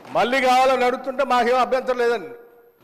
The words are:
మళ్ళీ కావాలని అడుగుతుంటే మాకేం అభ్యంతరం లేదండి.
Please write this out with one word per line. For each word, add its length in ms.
మళ్ళీ 320
కావాలని 440
అడుగుతుంటే 380
మాకేం 340
అభ్యంతరం 400
లేదండి. 380